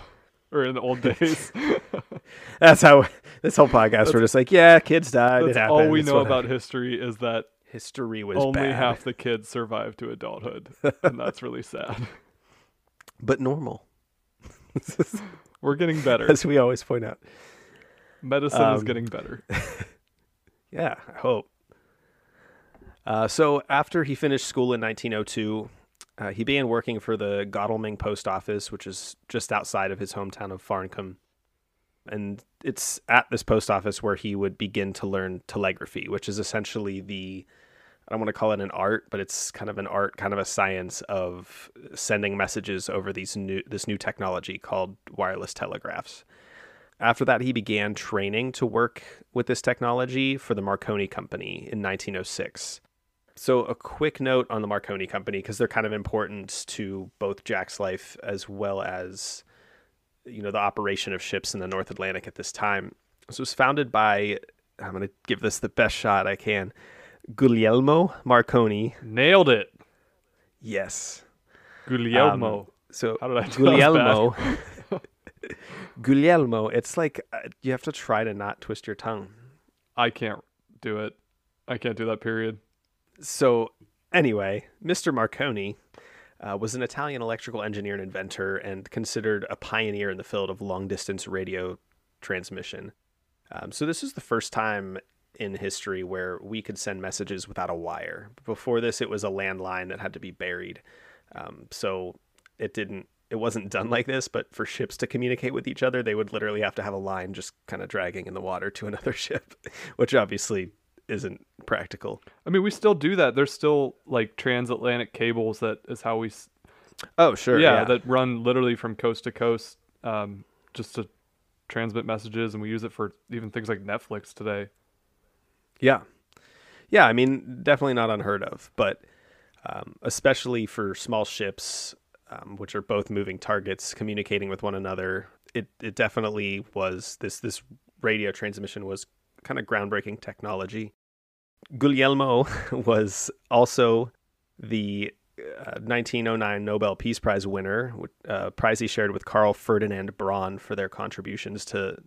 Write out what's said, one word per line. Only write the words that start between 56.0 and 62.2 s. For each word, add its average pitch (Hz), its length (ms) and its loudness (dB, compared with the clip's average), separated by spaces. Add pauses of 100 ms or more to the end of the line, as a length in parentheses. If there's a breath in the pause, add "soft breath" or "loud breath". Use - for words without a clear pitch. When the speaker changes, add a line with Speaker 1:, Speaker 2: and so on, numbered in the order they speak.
Speaker 2:
to 98 520 -8
both 101 240 -4
Jack's 98 380 -6
life 95 420 -6
as 98 240 -8
well 98 340 -4
as, 92 640 -10 (800 soft breath)
you 117 180 -14
know, 101 100 -4
the 107 60 -2
operation 101 540 -2
of 92 100 -6
ships - 320 -6
in 104 60 -6
the 92 80 -6
North 95 240 -6
Atlantic 95 360 -6